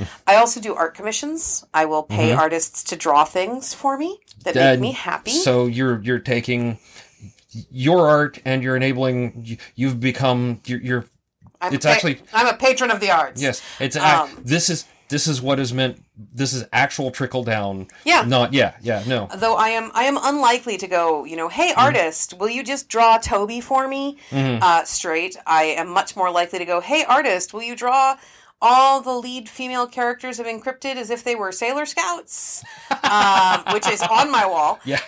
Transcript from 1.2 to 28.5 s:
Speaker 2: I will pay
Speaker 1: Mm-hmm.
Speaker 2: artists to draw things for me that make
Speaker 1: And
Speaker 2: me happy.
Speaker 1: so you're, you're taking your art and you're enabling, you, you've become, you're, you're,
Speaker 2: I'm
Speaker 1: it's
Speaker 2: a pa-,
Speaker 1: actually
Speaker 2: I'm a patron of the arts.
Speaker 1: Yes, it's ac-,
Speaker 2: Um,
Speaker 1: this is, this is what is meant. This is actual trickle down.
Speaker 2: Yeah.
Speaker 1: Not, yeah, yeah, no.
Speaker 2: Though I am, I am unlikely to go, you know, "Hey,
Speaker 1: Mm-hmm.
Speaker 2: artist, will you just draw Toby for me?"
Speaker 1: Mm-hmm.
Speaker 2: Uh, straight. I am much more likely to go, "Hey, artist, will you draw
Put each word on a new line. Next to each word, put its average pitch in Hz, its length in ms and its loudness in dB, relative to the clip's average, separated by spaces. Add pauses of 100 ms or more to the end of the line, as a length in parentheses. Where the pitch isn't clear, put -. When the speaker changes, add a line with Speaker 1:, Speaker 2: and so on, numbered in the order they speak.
Speaker 2:
I 160 100 4
will 156 180 0
pay 156 280 0
Speaker 1:
Mm-hmm. 143 100 2
Speaker 2:
artists 160 440 -2
to 175 120 -6
draw 151 280 4
things 208 500 -4
for 269 240 -2
me 349 220 -6 (240)
that 175 100 -2
make 131 100 4
Speaker 1:
And 131 160 4
Speaker 2:
me 240 120 -2
happy. 202 400 -8
Speaker 1:
so 123 340 2
you're, 120 340 0
you're 120 180 -2
taking 120 600 -2 (920)
your 151 380 4
art 147 380 4
and 131 160 0
you're 131 140 -2
enabling, 127 680 0
you, 113 120 -10 (180)
you've 123 260 -2
become, 123 640 0
you're, 123 160 -6
you're, 123 240 -4 (560)
Speaker 2:
I'm 175 140 -2
Speaker 1:
it's 131 100 -4
Speaker 2:
a 151 40 4
pa-, 147 60 4
Speaker 1:
actually 175 280 -2 (100)
Speaker 2:
I'm 233 140 2
a 226 100 2
patron 254 340 2
of 202 100 -2
the 196 100 0
arts. 147 320 0
Speaker 1:
Yes, 131 200 -2 (180)
it's 135 160 -4
ac-, 151 80 0
Speaker 2:
Um, 151 260 4 (120)
Speaker 1:
this 160 280 0
is, 156 160 -6 (240)
this 143 160 -2
is 139 160 -2
what 135 180 0
is 123 140 -4
meant. 131 280 -2 (140)
This 123 380 -6
is 120 180 -6
actual 131 380 0
trickle 127 340 -4
down. 101 440 -4 (160)
Speaker 2:
Yeah. 302 220 4
Speaker 1:
Not, 123 280 2
yeah, 113 260 2
yeah, 110 260 -4
no. 113 300 -4
Speaker 2:
Though 226 180 0
I 220 140 2
am, 226 260 -4
I 233 100 2
am 277 160 0
unlikely 240 580 0
to 190 80 -8
go, 170 380 0
you 160 120 -12
know, 165 120 -4
"Hey, 330 220 0
Speaker 1:
Mm-hmm. - 100 2
Speaker 2:
artist, 185 580 0
will 208 100 -2
you 240 160 -6
just 269 240 -8
draw 226 300 4
Toby 233 420 -2
for 262 260 -2
me?" 277 300 -6 (140)
Speaker 1:
Mm-hmm. 135 320 -2
Speaker 2:
Uh, 170 220 4
straight. 175 520 -4 (100)
I 160 180 4
am 160 240 -2
much 185 280 -2
more 185 140 2
likely 175 280 0
to 175 60 -6
go, 175 160 0
"Hey, 269 240 0
artist, 240 480 2
will 220 100 -10
you 240 140 -10
draw 262 400 2 (460)